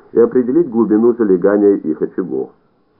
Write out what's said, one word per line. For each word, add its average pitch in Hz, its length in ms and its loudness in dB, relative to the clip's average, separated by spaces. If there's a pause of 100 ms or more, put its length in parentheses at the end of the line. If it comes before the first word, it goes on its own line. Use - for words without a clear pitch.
(120)
и - 80 2
определить 123 500 0
глубину 113 440 2
залегания 101 640 2
их 76 260 -6
очагов, 65 480 -6 (500)